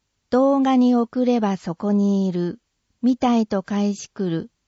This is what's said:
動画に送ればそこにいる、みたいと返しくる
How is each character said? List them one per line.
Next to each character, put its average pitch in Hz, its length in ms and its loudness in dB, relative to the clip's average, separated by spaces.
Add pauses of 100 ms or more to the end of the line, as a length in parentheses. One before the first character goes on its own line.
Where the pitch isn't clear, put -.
(300)
動 269 300 2
画 262 160 2
に 247 180 4
送 240 300 0
れ 240 160 0
ば 196 160 -2
そ 170 180 -8
こ 208 180 -4
に 202 340 2
い 185 60 -2
る、 175 280 -4 (420)
み 247 140 2
た 240 200 0
い 226 100 0
と 196 160 -4
返 202 320 -2
し - 160 -16
く 190 180 -6
る 165 220 -4 (180)